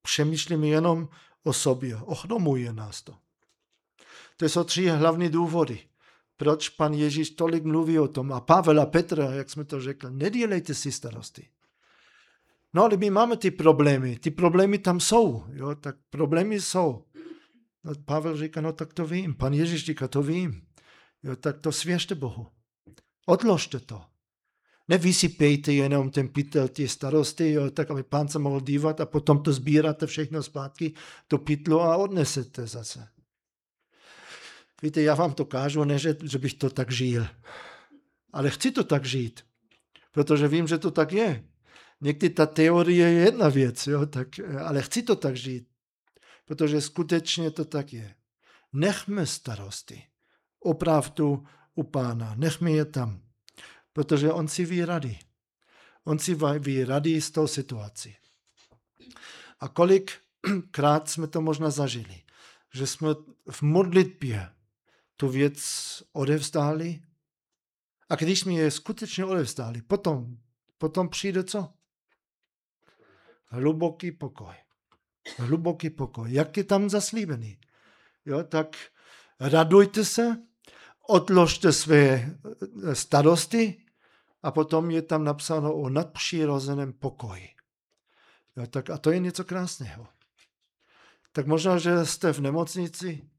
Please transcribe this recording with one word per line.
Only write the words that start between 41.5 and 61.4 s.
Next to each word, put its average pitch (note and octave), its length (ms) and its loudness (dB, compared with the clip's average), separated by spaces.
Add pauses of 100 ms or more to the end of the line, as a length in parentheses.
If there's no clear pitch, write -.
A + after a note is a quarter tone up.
Někdy D3 280 0
ta D#3 160 4
teorie E3+ 680 4
je E3+ 80 6
jedna G3 300 6
věc, C3 380 0
jo, D3 180 0
tak, B2+ 220 -8 (380)
ale C#3+ 160 -2
chci A#3 220 -4
to A#3 120 2
tak C3+ 220 -4
žít, B2 300 -10 (800)
protože D3+ 360 0
skutečně E3 720 -2
to D#3 140 -6
tak C#3+ 280 -6
je. A2 220 -14 (580)
Nechme F#3+ 520 -2
starosti - 760 -12 (560)
opravdu D3+ 840 0 (300)
u D#3 80 -4
Pána, A#2 520 -6
nechme D#3 360 -2
je D3+ 140 2
tam, A#2 360 -6 (720)
protože D3 380 2
on D#3+ 160 -2
si F3+ 180 -4
ví F3 200 -2
rady. C#3+ 340 -6 (840)
On D#3 160 0
si F3+ 160 -2
va-, D3 240 0
ví C3+ 240 -2
rady D3 380 0
s - 100 -8
tou D#3 160 2
situací. A2 680 -10 (1400)
A - 80 -10
kolikrát F3 1400 2
<clears throat> - 0 -
jsme D#3+ 180 -4
to D#3+ 140 -2